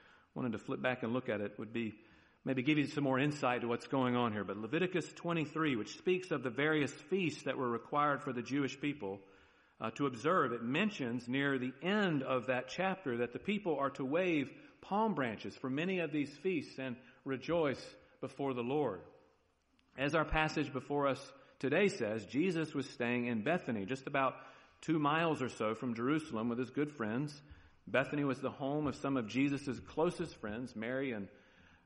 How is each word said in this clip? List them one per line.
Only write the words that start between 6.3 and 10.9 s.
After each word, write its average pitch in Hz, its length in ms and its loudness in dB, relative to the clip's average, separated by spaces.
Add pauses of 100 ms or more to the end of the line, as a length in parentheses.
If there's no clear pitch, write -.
of 147 100 0
the 131 80 -2
various 143 440 2
feasts - 500 -2
that - 140 -2
were 127 120 0
required 143 540 2
for 135 80 -4
the 120 100 -4
Jewish 131 380 -2
people, 101 400 -4 (600)
uh, 110 140 -2
to 143 100 2
observe, 131 480 2
it 117 100 -4
mentions 127 640 0